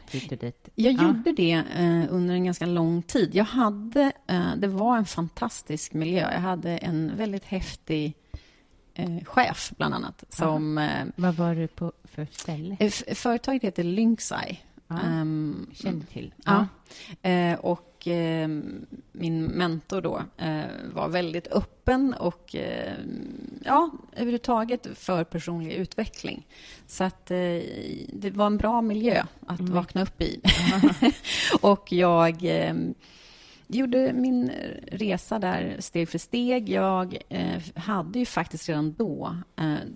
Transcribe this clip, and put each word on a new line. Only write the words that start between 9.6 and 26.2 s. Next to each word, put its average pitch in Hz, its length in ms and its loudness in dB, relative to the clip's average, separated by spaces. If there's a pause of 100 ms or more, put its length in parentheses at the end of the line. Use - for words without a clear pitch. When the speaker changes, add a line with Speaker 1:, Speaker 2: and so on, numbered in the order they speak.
Speaker 2:
bland 151 180 -2
annat, - 360 -8
Speaker 1:
Ja. - 60 -8
Speaker 2:
som, 156 420 0
eh, 151 260 -2 (120)
Speaker 1:
Vad 180 180 2
var 170 200 0
du 160 140 -2
på - 240 -6 (120)
för - 280 -10
ställe? 170 480 -8
Speaker 2:
eh, 214 60 6
f-, 208 180 -2 (140)
företaget 247 440 0
heter 180 220 -2
Lynxeye. 214 720 0 (320)
Speaker 1:
Ja, 165 120 -4
Speaker 2:
Ehm, 156 720 -2
Speaker 1:
känner 175 320 -6
till. - 280 -14 (100)
Speaker 2:
ja. 202 220 6 (560)
Speaker 1:
Ja. 185 80 2
Speaker 2:
Eh, 175 280 4
och, - 500 -4
eh, 165 400 0 (640)
min 165 320 -2
mentor 170 560 -2
då, 160 220 -4 (160)
eh, 156 260 -4 (280)
var 151 160 -4
väldigt 170 380 -2
öppen 254 680 0
och, - 400 -6
eh, - 400 -6 (720)
ja, 302 260 4 (220)
överhuvudtaget 240 840 -2
för 175 300 -2
personlig 165 500 -6
utveckling. - 720 -6 (400)